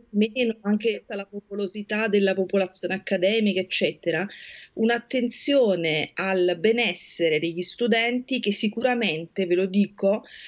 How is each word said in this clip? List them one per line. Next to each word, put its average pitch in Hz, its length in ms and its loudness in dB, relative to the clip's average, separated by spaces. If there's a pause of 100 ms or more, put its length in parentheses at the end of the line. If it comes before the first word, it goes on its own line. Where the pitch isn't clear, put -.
di 214 240 2
meno, 233 300 0
anche 208 440 0
dalla 202 200 -8
popolosità 208 800 -6
della 196 280 2
popolazione 190 600 -2
accademica, 196 680 2
eccetera, 170 680 -2 (480)
un'attenzione 226 1400 2
al 180 440 0
benessere 180 840 0
degli 165 220 -4
studenti 240 760 0
che 202 140 -2
sicuramente, 208 960 -2
ve 175 100 2
lo 185 100 2
dico, 196 560 0 (260)